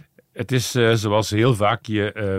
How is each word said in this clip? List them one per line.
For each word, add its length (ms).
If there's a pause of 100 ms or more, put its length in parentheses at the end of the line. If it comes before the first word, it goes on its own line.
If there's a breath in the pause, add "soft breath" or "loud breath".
(320)
Het 200
is, 220
eh, 180
zoals 380
heel 240
vaak, 320
je, 260
eh, 260